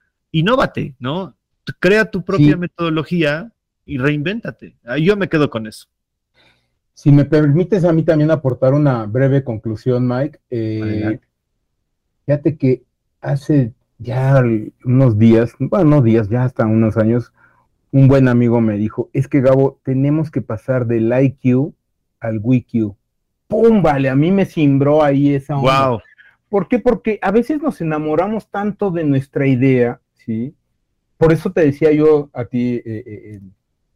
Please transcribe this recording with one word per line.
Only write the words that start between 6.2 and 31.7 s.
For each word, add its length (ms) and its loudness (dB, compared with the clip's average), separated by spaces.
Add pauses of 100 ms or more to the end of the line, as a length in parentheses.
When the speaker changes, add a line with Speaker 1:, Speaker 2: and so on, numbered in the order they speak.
Speaker 2:
Si 180 2
me 140 6
permites 600 0
a 80 2
mí 100 0
también 280 0
aportar 420 0
una 320 0
breve 380 0
conclusión, 640 -4
Mike, 320 -4 (100)
eh, 340 -6
Speaker 1:
Adelante. 440 -6 (1000)
Speaker 2:
fíjate 320 -2
que 260 -2 (380)
hace 520 -2 (240)
ya 400 0
al-, 360 0 (100)
unos 340 2
días, 400 4
bueno, 280 0
no 160 4
días, 280 2
ya 140 -2
hasta 220 -2
unos 320 0
años, 340 0 (600)
un 160 6
buen 200 4
amigo 340 2
me 160 0
dijo, 360 -6
Es 140 -4
que, 140 0
Gabo, 420 2
tenemos 480 -2
que 100 -4
pasar 460 -4
del 260 0
I 200 2
Q 400 -2 (500)
al 180 -6
Wikio. 560 -2 (500)
¡Pum! 360 2
Vale, 260 0
a 60 -2
mí 160 2
me 140 0
cimbró 580 2
ahí 320 2
esa 220 -6
onda. 300 2
Speaker 1:
Guau. 120 -2 (500)
Speaker 2:
¿Por 180 -2
qué? 120 2
Porque 420 -2
a 100 -2
veces 300 0
nos 200 -6
enamoramos 680 -4
tanto 420 -4
de 120 -4
nuestra 440 -2
idea, 520 0 (140)
¿sí? 420 -10 (600)
Por 160 2
eso 180 -4
te 100 -2
decía 300 2